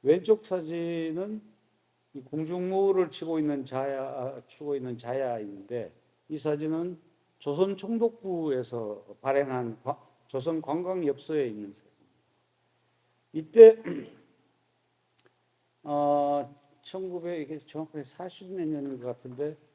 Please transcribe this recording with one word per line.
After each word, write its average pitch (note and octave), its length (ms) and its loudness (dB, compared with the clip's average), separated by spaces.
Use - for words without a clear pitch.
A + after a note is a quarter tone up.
왼쪽 F#3 440 2
사진은 E3+ 960 -6
이 C3+ 80 -14
궁중무를 F3+ 880 0
치고 D#3+ 300 -4
있는 D3 240 0
자야, C3+ 380 -4
아, C3+ 460 -8
추고 D3 280 -6
있는 B2+ 220 -6
자야인데, A#2 960 -6
이 D#3 80 -8
사진은 D#3 640 -4
조선 F#3+ 380 0
총독부에서 D#3 1400 -4
발행한 C3 640 0
과-, - 180 -6
조선 D#3 340 -4
관광 F3 440 -4
엽서에 C#3 420 -2
있는 G#2 240 -10
사진입니다. - 260 -20
이때, A3 500 10
<clears throat> - 340 -10
어, C#3+ 720 0
천구백, F3 580 -8
이게 D3+ 200 -10
정확하게 D#3 440 -12
사십 F3+ 480 -14
몇 F3+ 160 -6
년인 C#3 320 -6
것 A#2+ 60 -12
같은데 B2+ 500 -8